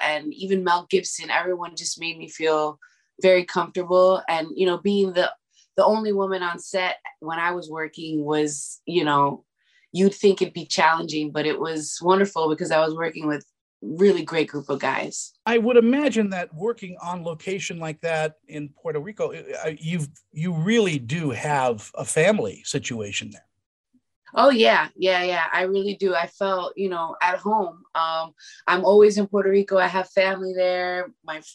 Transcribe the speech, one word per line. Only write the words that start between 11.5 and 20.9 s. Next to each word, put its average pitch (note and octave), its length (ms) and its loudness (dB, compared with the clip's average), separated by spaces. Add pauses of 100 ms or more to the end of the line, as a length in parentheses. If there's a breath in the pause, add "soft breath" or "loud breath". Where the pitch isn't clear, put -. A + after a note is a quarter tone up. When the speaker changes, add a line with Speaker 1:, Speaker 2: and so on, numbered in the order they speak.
Speaker 1:
was D#3 420 -6
wonderful F3 480 2
because D#3 220 -2
I D#3+ 120 4
was D#3+ 120 0
working D#3+ 320 -6
with D3 180 -4 (380)
really E3+ 400 2
great D#3+ 260 -2
group D3 200 -8
of C#3 100 -2
guys. - 540 -4 (120)
Speaker 2:
I A#3 140 4
would B3 180 4
imagine A3+ 540 4
that F3+ 220 -6
working G3 460 -8
on F3 240 -8
location E3+ 540 -8
like D#3 240 -10
that D#3 360 -2 (100)
in D3 220 -12
Puerto D3+ 300 -8
Rico, E3+ 320 -6
uh, - 480 -8
you've, D#3+ 280 -4 (260)
you E3 180 -4
really F3 460 2